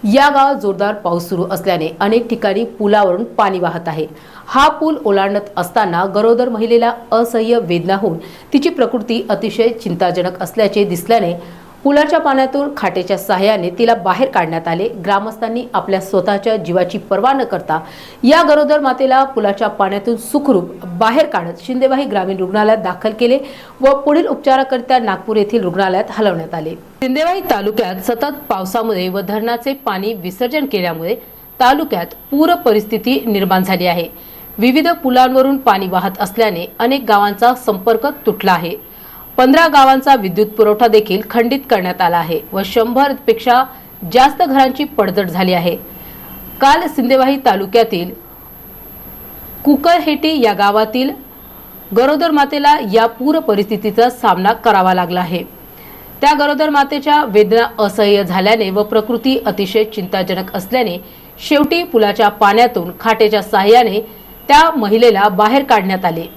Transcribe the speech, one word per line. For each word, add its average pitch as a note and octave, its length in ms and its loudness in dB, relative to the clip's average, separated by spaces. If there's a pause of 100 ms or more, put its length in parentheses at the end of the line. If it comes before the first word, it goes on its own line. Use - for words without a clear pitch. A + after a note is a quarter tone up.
या C4 240 4
गावात C#4 260 2
जोरदार G3+ 400 -4
पाऊस F3 340 -4
सुरू F#3 220 -4
असल्याने F3+ 380 -2 (120)
अनेक A3+ 300 0
ठिकाणी G#3+ 340 -2 (140)
पुलावरून G3+ 460 2 (100)
पाणी G3 240 0
वाहत E3+ 300 -4
आहे. D#3 180 -4 (400)
हा C#4 240 2
पूल D#4 340 -2
ओलांडत G3+ 520 0
असताना F3+ 480 -2 (100)
गरोदर A#3 340 2
महिलेला A#3 440 0 (200)
असह्य A#3 460 0
वेदना F3 380 -2
होऊन F#3+ 220 -2 (340)
तिची C#4+ 160 2
प्रकृती A#3 640 -2
अतिशय A3 380 -2 (140)
चिंताजनक F3+ 600 -4
असल्याचे G#3 420 0
दिसल्याने F3 500 0 (500)
पुलाच्या D4 340 2
पाण्यातून C4+ 580 0
खाटेच्या F#3 420 -4
सहाय्याने F#3+ 600 0
तिला A#3 160 4
बाहेर A3+ 340 -2
काढण्यात E3 400 -2
आले. E3+ 180 -2 (180)
ग्रामस्थांनी A3 600 -4 (100)
आपल्या F#3+ 260 -2
स्वतःच्या G3 560 -2
जीवाची F3 440 -2
पर्वा A3 320 0
न C4+ 120 0
करता D#3+ 340 -4 (440)
या D4 260 6
गरोदर D4+ 320 4
मातेला C4 440 2
पुलाच्या G#3+ 440 -2
पाण्यातून G3+ 480 -2
सुखरूप A3+ 680 -2 (120)
बाहेर A#3 280 2
काढत E3+ 400 -8
शिंदेवाही C4 380 0
ग्रामीण G3 320 -4
रुग्णालयात G#3 420 0
दाखल F#3 420 -4
केले B3 180 2 (420)
व C4 160 6
पुढील D4 300 0
उपचाराकरिता C4 720 0
नागपूर G#3+ 380 -4
येथील G#3 260 0
रुग्णालयात F#3 480 -2
हलवण्यात E3+ 440 -4
आले. D#3+ 200 -8 (280)
शिंदेवाही D#4+ 480 -2
तालुक्यात G3+ 560 -2
सतत C#4 420 -4
पावसामुळे F#3+ 600 -4
व F#3+ 120 -4
धरणाचे A3+ 520 -4 (120)
पाणी G#3 300 -4
विसर्जन A#3+ 520 -4
केल्यामुळे F3+ 480 -4 (460)
तालुक्यात B3 540 0 (160)
पूर D#4+ 240 2
परिस्थिती A3+ 720 0
निर्माण F#3+ 360 0
झाली F#3 240 -2
आहे. F3 220 -2 (500)
विविध C4 300 2 (140)
पुलांवरून C4 560 4
पाणी G3 300 0
वाहत F#3 320 -2
असल्याने F#3+ 460 -2 (120)
अनेक B3 300 0
गावांचा G#3 460 2 (120)
संपर्क A3 400 0 (200)
तुटला F#3+ 260 0
आहे. E3+ 220 -2 (640)
पंधरा C4+ 280 6
गावांचा C4+ 480 6
विद्युत G3+ 320 0
पुरवठा G#3+ 400 2
देखील G#3+ 340 2 (100)
खंडित A#3+ 300 0 (100)
करण्यात F#3 300 -2
आला F3 160 2
आहे E3 220 -2 (140)
व F#3+ 120 -4
शंभर A#3+ 480 0 (140)
पेक्षा A#3+ 360 2 (500)
जास्त C4+ 300 4
घरांची C4+ 460 2
पडझड G3 400 -2
झाली F3+ 240 -2
आहे. F3 220 0 (840)
काल D4+ 260 4
सिंदेवाही C4+ 580 2
तालुक्यातील G3 640 0 (1500)
कुकळहेटी D#4 800 0
या G#3+ 100 2
गावातील G#3+ 580 0 (840)
गरोदर D4 340 2
मातेला C#4+ 460 2 (160)
या A3+ 160 4
पूर C#4+ 300 -2
परिस्थितीचा G#3+ 720 0
सामना G3 420 0
करावा G3 420 2
लागला F3+ 260 -2
आहे. F3 220 -4 (800)
त्या C#4+ 180 4
गरोदर D4 320 0
मातेच्या D4 540 0
वेदना G#3+ 420 2 (120)
असह्य G3+ 460 2
झाल्याने F#3+ 460 0
व G3+ 120 0
प्रकृती A3+ 540 0 (100)
अतिशय G3+ 380 0
चिंताजनक F#3+ 720 -6
असल्याने G3 400 -2 (520)
शेवटी D4+ 340 2
पुलाच्या G#3+ 460 2
पाण्यातून G#3 600 2 (100)
खाटेच्या G#3+ 420 2
साहाय्याने G#3 580 4 (480)
त्या D#4 280 6
महिलेला G#3+ 520 4
बाहेर G#3+ 360 2
काढण्यात F#3+ 400 0
आले. E3 220 -4 (100)